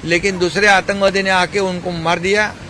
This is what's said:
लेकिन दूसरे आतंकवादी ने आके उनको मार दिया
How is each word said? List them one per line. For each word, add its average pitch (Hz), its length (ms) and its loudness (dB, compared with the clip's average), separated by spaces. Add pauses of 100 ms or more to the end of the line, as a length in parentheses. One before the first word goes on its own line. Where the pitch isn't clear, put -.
लेकिन 175 340 0
दूसरे 180 280 0
आतंकवादी 196 560 2
ने 190 80 -2
आके 185 280 0
उनको 185 320 -4
मार 170 280 -2
दिया 202 360 0 (160)